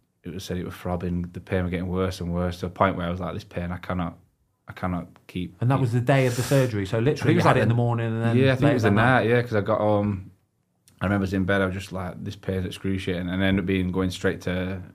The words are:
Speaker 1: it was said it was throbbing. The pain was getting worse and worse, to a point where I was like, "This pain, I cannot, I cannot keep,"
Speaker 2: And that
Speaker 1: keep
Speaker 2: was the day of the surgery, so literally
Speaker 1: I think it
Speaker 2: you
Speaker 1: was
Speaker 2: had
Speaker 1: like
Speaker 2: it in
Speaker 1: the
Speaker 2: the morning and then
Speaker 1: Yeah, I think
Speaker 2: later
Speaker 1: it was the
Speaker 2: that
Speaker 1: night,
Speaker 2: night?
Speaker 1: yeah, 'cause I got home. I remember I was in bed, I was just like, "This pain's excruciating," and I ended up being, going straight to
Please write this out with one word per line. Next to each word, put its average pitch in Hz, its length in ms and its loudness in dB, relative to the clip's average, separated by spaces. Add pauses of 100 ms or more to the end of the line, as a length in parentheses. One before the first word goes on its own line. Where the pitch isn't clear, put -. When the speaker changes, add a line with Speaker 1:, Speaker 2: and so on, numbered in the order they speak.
(240)
Speaker 1:
it 85 100 -10
was 95 100 -10
said 90 140 -6
it 87 80 -4
was - 100 -10
throbbing. 87 580 -4
The 90 60 -12
pain 92 240 -2
was 87 80 -2
getting 90 160 -4
worse 90 320 -2
and 85 140 -4
worse, 87 280 -2
to 92 60 -6
a - 20 -4
point 92 280 2
where 87 100 -6
I 87 40 -4
was 92 80 -6
like, 85 160 -6
"This - 80 -10
pain, 87 280 -8
I 87 60 -8
cannot, 87 400 -6 (500)
I - 60 -16
cannot 87 340 -4 (200)
keep," 90 340 -8
Speaker 2:
And 117 100 2
that 139 40 4
Speaker 1:
keep 135 60 2
Speaker 2:
was 117 120 0
the 123 80 2
day 135 260 4
of 117 80 0
the 127 80 -4
surgery, 113 420 2
so 113 140 -2
literally 127 140 2
Speaker 1:
I - 40 0
think - 120 0
it - 20 4
Speaker 2:
you - 60 4
Speaker 1:
was - 80 2
Speaker 2:
had - 60 6
Speaker 1:
like 127 60 4
Speaker 2:
it 123 60 4
in 120 60 2
Speaker 1:
the 117 40 2
Speaker 2:
the 117 40 2
morning 117 300 0
and 113 160 -2
then 117 140 4
Speaker 1:
Yeah, 131 140 6
I 127 40 2
think 127 60 -2
Speaker 2:
later 143 100 6
Speaker 1:
it - 40 4
was 113 80 0
the 107 60 4
Speaker 2:
that 101 60 4
Speaker 1:
night, 120 260 6
Speaker 2:
night? 107 80 2
Speaker 1:
yeah, 120 120 4
'cause 120 140 -4
I 104 60 2
got 107 180 0
home. 104 520 2 (680)
I - 40 0
remember 101 180 2
I - 20 0
was 92 80 -4
in 95 120 0
bed, 98 160 2
I 95 40 2
was 90 100 -2
just 95 160 -10
like, 92 320 -8
"This 101 120 -8
pain's 95 300 -4
excruciating," 90 640 -4
and 92 140 0
I 95 40 4
ended 98 160 2
up 87 40 -4
being, 92 240 0
going 92 200 0
straight 90 300 -2
to 92 400 -4 (140)